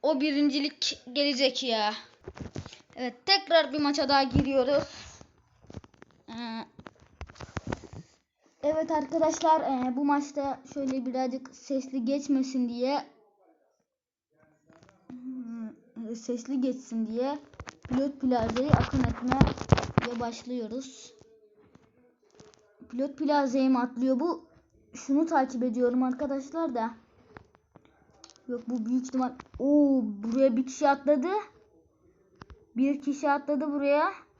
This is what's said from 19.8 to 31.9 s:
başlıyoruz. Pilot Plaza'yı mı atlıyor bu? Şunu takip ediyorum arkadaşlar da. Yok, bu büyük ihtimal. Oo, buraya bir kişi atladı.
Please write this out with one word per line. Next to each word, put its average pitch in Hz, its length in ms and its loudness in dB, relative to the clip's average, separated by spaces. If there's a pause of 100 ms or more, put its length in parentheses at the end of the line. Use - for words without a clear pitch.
başlıyoruz. 240 960 -8 (1800)
Pilot 277 280 -4
Plaza'yı 277 520 2
mı 254 120 4
atlıyor 254 380 2
bu? 339 280 -2 (460)
Şunu 285 320 2
takip 262 380 0
ediyorum 247 400 2
arkadaşlar 269 720 -4
da. 233 180 -2 (1500)
Yok, 240 200 -6
bu 233 180 -4
büyük 254 200 -2
ihtimal. 254 280 -2 (260)
Oo, 277 440 6
buraya 226 540 2
bir 262 80 0
kişi 294 240 0
atladı. 277 380 2 (1500)